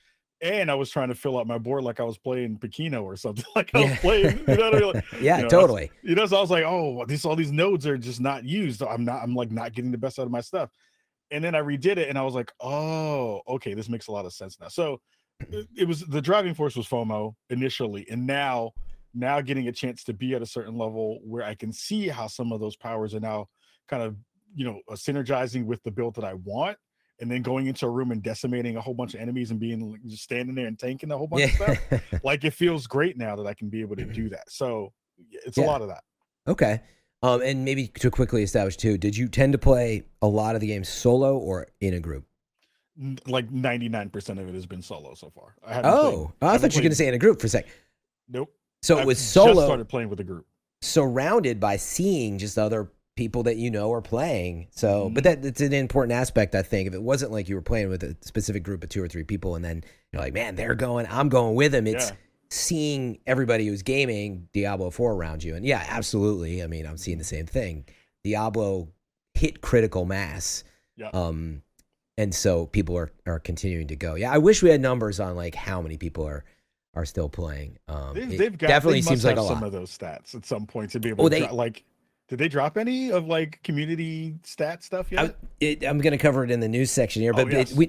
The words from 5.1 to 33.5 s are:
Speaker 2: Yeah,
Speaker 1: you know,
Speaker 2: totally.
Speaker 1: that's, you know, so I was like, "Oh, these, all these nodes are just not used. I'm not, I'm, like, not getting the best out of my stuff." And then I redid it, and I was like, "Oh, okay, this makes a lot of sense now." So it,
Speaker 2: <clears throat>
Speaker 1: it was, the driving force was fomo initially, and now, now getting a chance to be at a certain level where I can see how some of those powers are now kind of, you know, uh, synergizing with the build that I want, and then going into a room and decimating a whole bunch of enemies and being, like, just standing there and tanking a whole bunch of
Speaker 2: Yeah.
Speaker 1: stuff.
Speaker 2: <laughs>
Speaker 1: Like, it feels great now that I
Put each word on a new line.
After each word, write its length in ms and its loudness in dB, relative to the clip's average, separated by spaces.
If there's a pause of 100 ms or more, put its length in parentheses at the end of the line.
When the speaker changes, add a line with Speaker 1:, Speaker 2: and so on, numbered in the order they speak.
Speaker 2:
Yeah, 160 6
Speaker 1:
you 60 2
know, 60 2
Speaker 2:
totally. 340 8
Speaker 1:
that's, 100 -10 (100)
you 120 2
know, 100 4
so 120 4
I 40 6
was 100 2
like, 140 4
"Oh, 420 -2
these, 180 -4
all 120 0
these 160 0
nodes 340 2
are 100 0
just 220 -8
not 240 -2
used. 400 -2
I'm 220 -2
not, 180 -4
I'm, 100 -4
like, 160 -2
not 240 -6
getting 180 -4
the 60 -4
best 220 -6
out 60 -4
of 60 -6
my 100 -4
stuff." 300 -6 (600)
And 120 -6
then 120 0
I 60 2
redid 360 0
it, 120 0
and 80 -4
I 40 0
was 140 -2
like, 160 -6 (100)
"Oh, 880 -4
okay, 240 -6
this 160 -8
makes 180 -6
a 60 -10
lot 120 -6
of 80 -14
sense 280 -16
now." 80 -16
So 320 -6 (500)
it, 200 -10
Speaker 2:
<clears throat> 40 -20
Speaker 1:
it 120 0
was, 140 -2
the 200 -4
driving 320 2
force 240 -2
was 100 -6
fomo 480 -4 (140)
initially, 600 -4
and 160 -6
now, 460 -2 (420)
now 280 -2
getting 260 -4
a 60 -4
chance 320 -8
to 80 -6
be 220 -4
at 60 -2
a 40 -8
certain 320 -10
level 480 -4
where 180 -8
I 120 -8
can 180 -10
see 340 -6
how 200 -6
some 260 -6
of 80 -6
those 160 -8
powers 380 -8
are 40 -6
now 280 -6 (420)
kind 140 -4
of, 120 -6 (400)
you 100 -6
know, 140 -8 (100)
uh, 40 -12
synergizing 720 -2
with 180 -6
the 80 -8
build 240 -4
that 80 -10
I 120 -8
want, 420 -6 (420)
and 100 -6
then 120 -2
going 260 -2
into 200 -4
a 20 0
room 220 -2
and 120 -4
decimating 540 -4
a 40 -8
whole 120 -8
bunch 200 -8
of 60 -14
enemies 320 -6
and 80 -4
being, 320 -6
like, 140 -16
just 180 -14
standing 320 -6
there 120 -6
and 120 -10
tanking 320 -8
a 60 -6
whole 100 -6
bunch 160 2
of 60 4 (100)
Speaker 2:
Yeah. 160 2
Speaker 1:
stuff. 260 0
Speaker 2:
<laughs> 220 -4
Speaker 1:
Like, 220 0
it 80 0
feels 340 0
great 300 0
now 180 -4
that 100 -6
I 80 -6